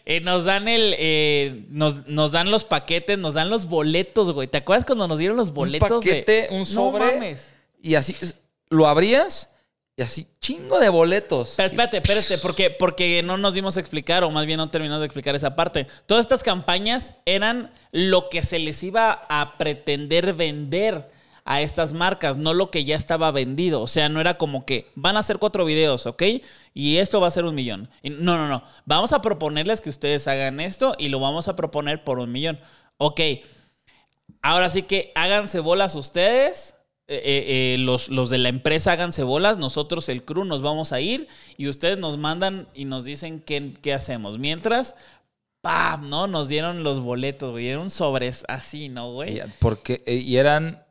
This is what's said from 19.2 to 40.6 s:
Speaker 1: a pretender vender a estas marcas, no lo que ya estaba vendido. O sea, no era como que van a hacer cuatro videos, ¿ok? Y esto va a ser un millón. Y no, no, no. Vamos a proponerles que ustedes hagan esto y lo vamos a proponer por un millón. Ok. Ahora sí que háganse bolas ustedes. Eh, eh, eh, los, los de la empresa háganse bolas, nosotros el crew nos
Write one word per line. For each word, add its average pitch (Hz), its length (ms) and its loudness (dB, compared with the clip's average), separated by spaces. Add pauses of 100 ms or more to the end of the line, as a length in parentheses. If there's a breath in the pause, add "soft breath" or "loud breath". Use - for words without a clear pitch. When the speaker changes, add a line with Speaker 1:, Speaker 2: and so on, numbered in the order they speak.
Speaker 1:
a 147 300 -2
pretender 151 760 0
vender 160 800 -2 (340 soft breath)
a 139 160 0
estas 147 320 -2
marcas, 165 460 0
no 160 160 0
lo 185 160 0
que 151 140 0
ya 147 120 0
estaba 160 360 0
vendido. 139 500 0
O 120 60 -4
sea, 151 200 2
no 156 120 -2
era 170 180 0
como 143 260 -4
que - 300 -4
van 180 220 0
a 214 40 2
hacer 202 180 -2
cuatro 185 280 0
videos, 151 400 2
¿ok? 117 160 -6 (500 loud breath)
Y 147 260 0
esto 196 220 2
va 180 60 6
a 170 60 2
ser 170 120 0
un 165 120 -4
millón. 120 340 -6 (120)
Y 135 80 -10
no, 170 280 0
no, 156 100 -2
no. 135 140 -4 (240 soft breath)
Vamos 202 260 2
a 285 80 4
proponerles 165 600 -2
que 156 80 -8
ustedes 143 380 -2
hagan 135 320 0
esto 190 380 -2
y 147 120 -4
lo 135 100 -2
vamos 151 280 -2
a 185 80 -4
proponer 151 480 -4
por 127 160 -2
un 120 120 -6
millón. 147 260 -4 (380 soft breath)
Ok. 147 240 0 (1200 soft breath)
Ahora 175 300 2
sí 185 140 -2
que 190 300 -2
háganse 196 460 0
bolas 170 360 2
ustedes. 226 800 0 (320)
Eh, 143 160 -6
eh, 131 500 2
eh, 127 60 0
los, 127 280 0
los 131 220 0
de 127 80 2
la 123 100 2
empresa 156 440 0
háganse 165 320 -2
bolas, 185 340 2
nosotros 151 500 -4
el 127 160 -4
crew 165 200 -4
nos 151 180 -4